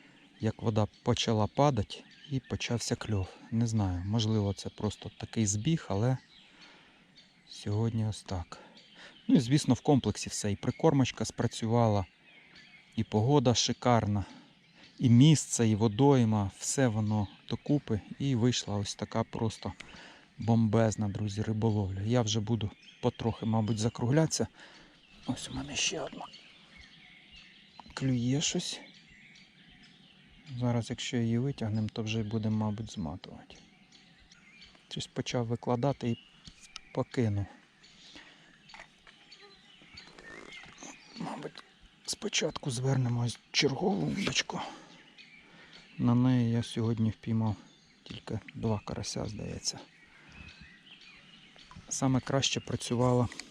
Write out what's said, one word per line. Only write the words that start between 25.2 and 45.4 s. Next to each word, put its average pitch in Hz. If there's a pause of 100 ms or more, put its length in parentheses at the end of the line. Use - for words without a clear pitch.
Ось -
у 131
мене 135
ще 160
одна. - (1700)
Клює 131
щось. - (1800)
Зараз, 120
якщо -
її 117
витягнемо, 110
то 117
вже 110
будемо, 107
мабуть, 107
зматувати. - (1300)
Щось -
почав 123
викладати 123
і 117 (720)
покинув. 107 (3750)
Мабуть, - (420)
спочатку -
звернемо 123
ось 120 (120)
чергову 156
удочку. - (1400)